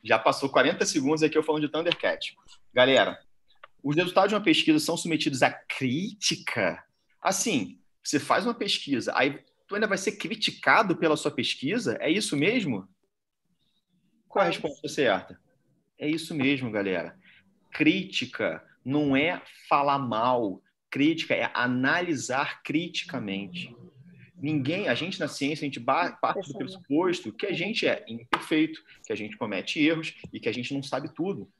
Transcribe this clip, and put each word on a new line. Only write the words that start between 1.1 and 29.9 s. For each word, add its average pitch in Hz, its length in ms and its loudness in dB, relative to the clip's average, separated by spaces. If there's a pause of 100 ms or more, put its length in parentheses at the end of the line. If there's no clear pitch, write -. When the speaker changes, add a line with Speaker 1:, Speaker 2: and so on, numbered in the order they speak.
Speaker 1:
aqui 156 140 2
eu 156 60 2
falando 151 180 0
de 147 100 -2
Thundercat. 151 640 -2 (380)
Galera, 123 440 6 (640)
os 147 120 0
resultados 185 340 4
de 214 60 2
uma 202 80 0
pesquisa 156 360 4
são 165 180 -2
submetidos 156 440 -2
à 135 100 6
crítica? - 1300 -4 (380)
Assim, 180 580 0 (240)
você 147 160 0
faz 120 260 2
uma 120 80 -2
pesquisa, 113 600 -2
aí 139 240 0 (280)
tu 196 80 -8
ainda 214 120 0
vai 190 100 -2
ser 208 160 -2
criticado 165 840 2
pela 156 180 4
sua 147 160 -2
pesquisa? 131 720 -2
É 135 80 -2
isso 196 260 -2
mesmo? 151 520 0 (1400)
Qual - 160 2
é 175 40 6
a - 20 4
Speaker 2:
É. - 20 2
Speaker 1:
resposta 151 380 -6
certa? 101 500 0 (600)
É 147 100 -4
isso 160 260 -4
mesmo, 131 360 0
galera. 95 460 -2 (540)
Crítica 127 920 0 (200)
não 139 320 2
é 160 260 0 (260)
falar 143 320 2
mal. 117 600 0 (280)
Crítica 147 460 0
é 117 180 -2
analisar 131 1120 0
criticamente. 117 1120 -6 (640)
Ninguém, 156 480 -2
a 123 80 2
gente 160 240 -6
na 151 80 -2
ciência, 147 380 -4
a - 20 -4
gente 135 120 -8
ba-, 139 340 0
parte - 340 -2
do 139 60 -12
Speaker 2:
Perfeito. - 40 -12
Speaker 1:
pressuposto 175 760 -2
que - 140 -6
a 180 60 -2
gente 180 340 -2
é - 200 0
imperfeito, 156 720 0 (260)
que - 60 -8
a 107 40 -2
gente 107 220 -10
comete 104 460 -4
erros 160 300 2 (180)